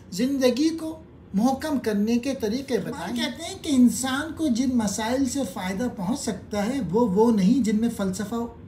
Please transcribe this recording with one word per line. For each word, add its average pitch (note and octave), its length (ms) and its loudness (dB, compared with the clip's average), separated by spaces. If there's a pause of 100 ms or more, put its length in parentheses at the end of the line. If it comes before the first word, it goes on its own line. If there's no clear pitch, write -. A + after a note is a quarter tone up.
(140)
ज़िंदगी B3+ 580 2
को D#4+ 180 -8 (460)
मोहकम C4+ 440 2
करने G#3+ 380 0
के C4 180 -2
तरीके A#3+ 440 -2
बताए। - 300 -8
कहते B3 340 -4
हैं F#4 160 -10
कि E4+ 120 -6
इंसान C4 600 4
को D#4 180 -2
जिन B3+ 260 0
मसाइल A3+ 520 0
से C4+ 180 -2
फ़ायदा F#3+ 440 -4
पहुंच G#3+ 300 -4
सकता G#3 420 -4
है B3+ 200 -2
वो, G3+ 260 2
वो G#3+ 240 4
नहीं G#3+ 320 6
जिनमें G#3+ 260 2
फ़लसफ़ा G3+ 480 -4 (300)